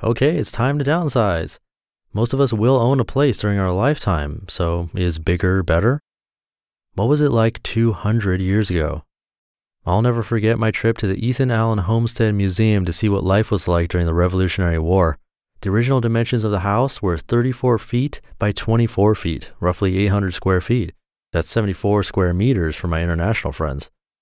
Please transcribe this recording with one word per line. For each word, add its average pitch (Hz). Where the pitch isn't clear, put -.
Okay, 135
it's -
time 135
to 139
downsize. 123
Most 110
of 139
us 131
will 120
own 127
a 110
place 135
during 101
our 92
lifetime, 92
so 85
is 87
bigger 90
better? 98
What 104
was 147
it 143
like 113
two 113
hundred 101
years 101
ago? 76
I'll 98
never 117
forget 113
my 110
trip -
to 107
the 95
Ethan 127
Allen 113
Homestead 113
Museum 101
to 87
see 110
what 101
life 101
was 95
like 85
during 87
the 82
Revolutionary 90
War. 85
The 101
original 120
dimensions 117
of 107
the 98
house 117
were 87
thirty-four 120
feet 131
by 104
twenty-four 110
feet, -
roughly 92
eight 101
hundred 98
square 92
feet. 117
That's 85
seventy-four 104
square 90
meters 95
for -
my 82
international 85
friends. 73